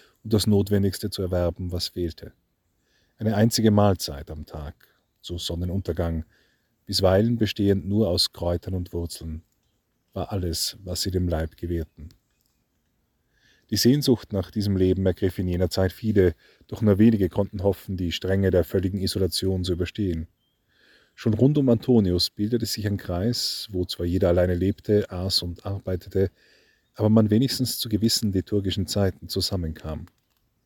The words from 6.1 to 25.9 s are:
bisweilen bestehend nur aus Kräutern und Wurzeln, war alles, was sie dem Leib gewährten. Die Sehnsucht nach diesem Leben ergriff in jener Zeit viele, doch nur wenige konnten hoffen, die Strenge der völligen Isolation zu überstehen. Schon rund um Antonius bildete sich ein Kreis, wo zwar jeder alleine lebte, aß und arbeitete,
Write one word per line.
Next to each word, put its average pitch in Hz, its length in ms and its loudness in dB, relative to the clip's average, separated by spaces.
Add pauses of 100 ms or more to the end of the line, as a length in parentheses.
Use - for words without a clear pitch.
bisweilen 98 520 4
bestehend 101 500 2
nur 101 220 2
aus 90 240 0
Kräutern 87 400 -2
und 90 200 -6
Wurzeln, 82 500 -8 (680)
war - 180 -8
alles, 90 520 -4
was 87 180 -6
sie 95 100 -4
dem 90 160 0
Leib 80 300 -2
gewährten. 82 520 -6 (1600)
Die 107 60 0
Sehnsucht 131 560 2
nach 95 180 -4
diesem 101 260 0
Leben 92 300 2
ergriff 92 320 0
in 92 80 -2
jener 90 240 0
Zeit 95 200 0
viele, 101 440 2 (320)
doch - 160 -8
nur 104 160 4
wenige 107 300 6
konnten 95 340 -4
hoffen, 98 340 -2
die 87 140 -2
Strenge 95 400 2
der 87 120 4
völligen 95 360 -2
Isolation 92 640 -2
zu 90 100 -4
überstehen. 87 540 -4 (880)
Schon 113 180 -2
rund 135 240 2
um 135 120 2
Antonius 110 600 2
bildete 110 380 -4
sich 107 180 -6
ein 101 120 -2
Kreis, 95 760 -4
wo 90 140 -2
zwar - 200 -8
jeder 90 220 2
alleine 90 260 4
lebte, 98 560 0
aß 95 320 -2
und 87 240 -10
arbeitete, 95 640 -2 (640)